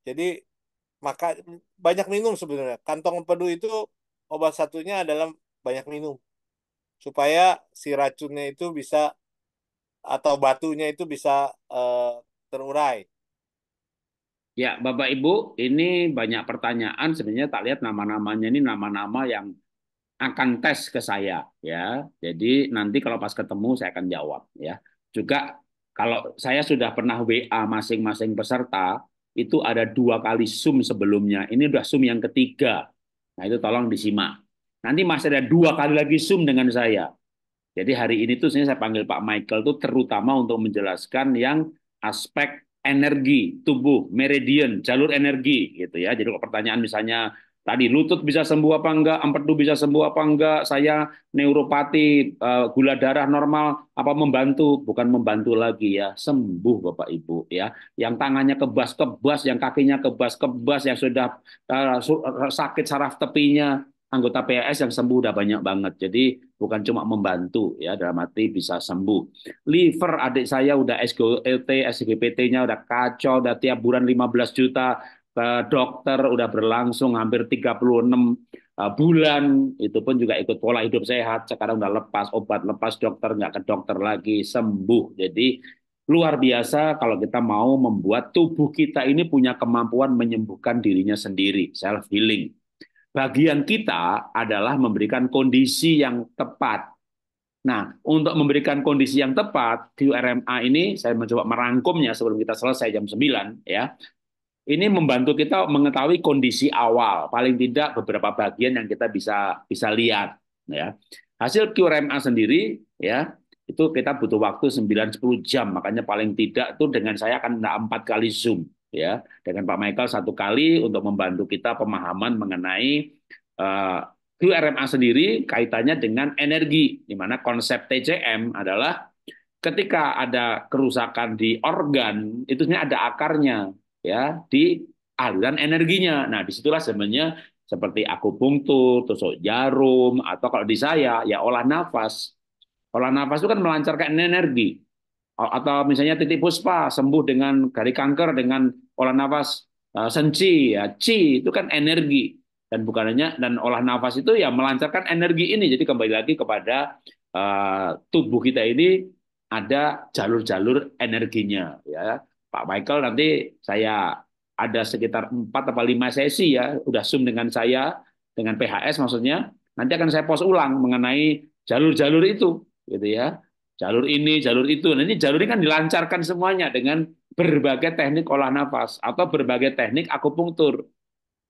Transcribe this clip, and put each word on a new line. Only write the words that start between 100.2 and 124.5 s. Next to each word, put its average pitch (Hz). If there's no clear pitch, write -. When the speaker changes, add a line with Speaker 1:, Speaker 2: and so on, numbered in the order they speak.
Speaker 2:
M -
A 123
ini 160
saya 120
mencoba 117
merangkumnya 123
sebelum 107
kita 110
selesai 120
jam 104
sembilan, 107
ya. 110
Ini 160
membantu 147
kita 165
mengetahui 143
kondisi 139
awal, 113
paling 123
tidak 127
beberapa 104
bagian 117
yang 110
kita 107
bisa, 101
bisa 107
lihat, 107
ya. 80
Hasil 208
Q 175
R 147
M 143
A -
sendiri, 127
ya, 120
itu 160
kita 139
butuh 107
waktu 110
sembilan 107
sepuluh 123
jam, 110
makanya 107
paling 104
tidak 110
tuh 151
dengan 107
saya 120
akan 117
ada 104
empat 110
kali 113
Zoom, 104
ya, 85
dengan 92
Pak 92
Michael 104
satu 101
kali 139
untuk 104
membantu 92
kita 113
pemahaman 104
mengenai, 95
eh, 95
Q -